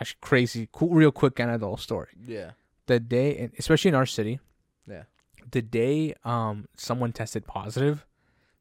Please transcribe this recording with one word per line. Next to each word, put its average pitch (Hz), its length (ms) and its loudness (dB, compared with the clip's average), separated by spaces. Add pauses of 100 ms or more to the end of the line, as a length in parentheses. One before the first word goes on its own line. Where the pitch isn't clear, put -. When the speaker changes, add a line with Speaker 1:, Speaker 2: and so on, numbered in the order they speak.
Speaker 1:
actually - 200 -12
crazy, 120 520 0
cool, 170 180 0
real 156 220 8
quick - 260 0
anecdotal 113 380 -2
story. - 320 -8 (180)
Speaker 2:
Yeah. 104 260 -12 (340)
Speaker 1:
The 123 120 4
day, 120 400 0
and 117 200 -8
especially 160 320 4
in 156 40 2
our 131 120 4
city, 113 340 -4 (460)
Speaker 2:
Yeah. 87 180 -18 (460)
Speaker 1:
the 123 120 -2
day, 131 520 0 (100)
um, 113 420 -4 (100)
someone 120 360 -4
tested 110 340 -8
positive, 127 600 -4 (540)